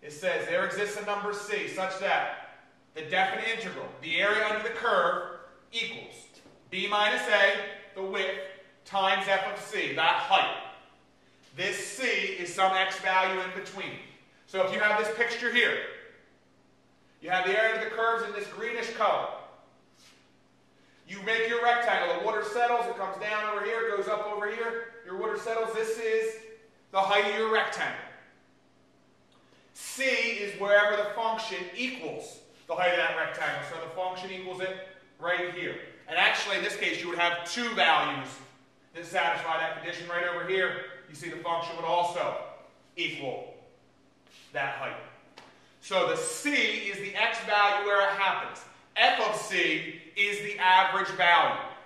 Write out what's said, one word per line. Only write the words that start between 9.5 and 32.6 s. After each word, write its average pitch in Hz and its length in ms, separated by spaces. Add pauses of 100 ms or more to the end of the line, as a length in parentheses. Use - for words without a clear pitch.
of - 80
c, 165 340
that 160 200
height. - 400 (1000)
This 190 280
c 262 220
is 190 460
some 190 180
x 190 280
value 185 420
in 185 180
between. 160 400 (480)
So 190 180
if 202 80
you 220 60
have 214 180
this 220 200
picture 233 340
here, 233 260 (1400)
you 160 80
have 185 160
the 196 100
area 226 200
under 220 140
the 220 60
curves 226 300
in 202 60
this 202 160
greenish 226 460
color. 208 340 (1800)
You 196 160
make 226 260
your 240 120
rectangle. 240 580
The 202 60
water 214 180
settles. 240 440
It 226 100
comes - 200
down 214 320
over 208 160
here. 226 240
It 202 80
goes 190 100
up 214 200
over 208 220
here. 226 360 (200)
Your 185 120
water 214 200
settles. 226 360
This 220 260
is 220 360 (560)
the 190 80
height 202 260
of 208 120
your 220 140
rectangle. - 480 (1700)
C - 300
is 226 560
wherever 202 380
the 208 180
function 226 420 (180)
equals 247 640 (280)